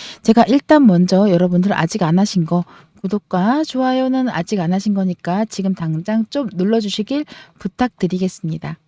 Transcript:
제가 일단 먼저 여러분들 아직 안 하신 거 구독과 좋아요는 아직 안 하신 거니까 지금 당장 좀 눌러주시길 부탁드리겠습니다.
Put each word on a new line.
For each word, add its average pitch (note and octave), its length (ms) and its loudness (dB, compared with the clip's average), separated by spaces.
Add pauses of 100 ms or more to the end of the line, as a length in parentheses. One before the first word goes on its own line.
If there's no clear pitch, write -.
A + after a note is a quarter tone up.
(220)
제가 A3 220 6
일단 C#4 420 4
먼저 F#3 420 4
여러분들 F3+ 460 2
아직 G#3 300 -2
안 E3 140 2
하신 F#3+ 280 0
거 F3 180 -2 (380)
구독과 G#3 640 -2
좋아요는 C4 640 -2
아직 F3+ 320 -4
안 E3+ 120 -2
하신 G3 220 -2
거니까 F#3+ 500 -2
지금 F#3+ 300 -4
당장 F3 560 -4
좀 C#4+ 220 -4
눌러주시길 G#3+ 720 -2 (340)
부탁드리겠습니다. F3+ 1300 -4